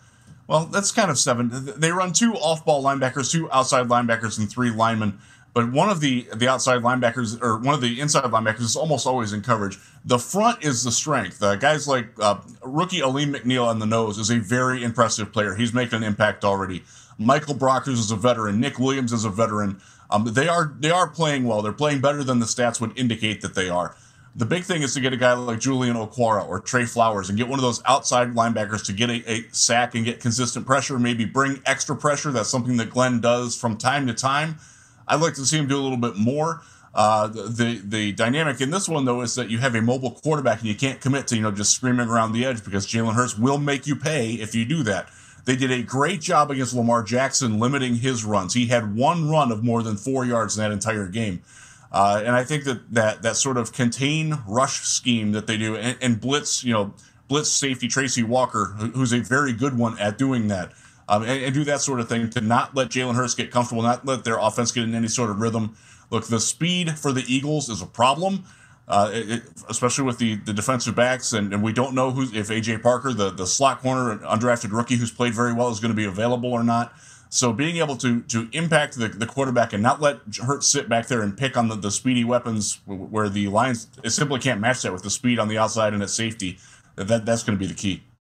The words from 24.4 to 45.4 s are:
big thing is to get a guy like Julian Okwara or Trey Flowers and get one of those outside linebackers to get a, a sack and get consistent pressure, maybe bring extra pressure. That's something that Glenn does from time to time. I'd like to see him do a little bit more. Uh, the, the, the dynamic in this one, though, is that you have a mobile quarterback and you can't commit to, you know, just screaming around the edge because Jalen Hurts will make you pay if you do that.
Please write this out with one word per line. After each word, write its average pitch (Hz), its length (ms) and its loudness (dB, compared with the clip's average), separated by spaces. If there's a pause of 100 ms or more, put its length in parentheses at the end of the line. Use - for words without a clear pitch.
big 170 160 0
thing 175 200 -2
is 127 120 -2
to 139 60 -4
get 127 120 0
a 131 60 -2
guy 123 140 6
like 123 260 -2
Julian 127 380 0
Okwara 110 520 2
or 90 120 -4
Trey 120 240 0
Flowers 113 440 2
and 101 80 0
get 120 120 0
one 135 100 -2
of 131 40 0
those 120 240 0
outside 123 480 2
linebackers 107 520 0
to 104 60 -4
get 117 180 0
a, 117 200 -4
a 113 200 -4
sack 120 460 0
and 113 80 0
get 120 160 -4
consistent 120 440 -2
pressure, 131 340 0
maybe 120 260 0
bring 135 420 0
extra 135 300 -2
pressure. 147 340 -2
That's 110 180 -2
something 123 280 0
that 113 140 -2
Glenn 123 300 2
does 120 340 2
from 110 220 -2
time 135 300 0
to 117 80 -2
time. 147 420 -2 (500)
I'd 143 140 0
like 160 140 0
to 135 100 -8
see 156 140 2
him 151 80 0
do 135 100 0
a 139 60 -2
little 131 160 -2
bit 117 180 -2
more. 147 460 -2 (320)
Uh, 107 320 4
the, 107 160 -8
the, 117 420 -2
the 104 280 -2
dynamic 127 480 0
in 135 100 0
this 196 180 -2
one, 151 160 0
though, 123 180 0
is 117 120 -4
that 113 160 -4
you 113 80 0
have 127 160 2
a 110 80 2
mobile 123 300 0
quarterback 131 480 0
and 113 80 -4
you 104 80 -2
can't 135 240 -2
commit 131 260 0
to, 120 100 0
you 110 60 0
know, 110 80 0
just 101 240 0
screaming 123 340 0
around 113 240 2
the 120 140 -2
edge 120 180 -4
because 95 220 -2
Jalen 113 280 0
Hurts 120 220 0
will 135 220 2
make 143 300 -2
you 143 80 -2
pay 127 380 -2
if 104 200 -8
you 113 100 0
do 147 200 -2
that. 98 260 -2 (360)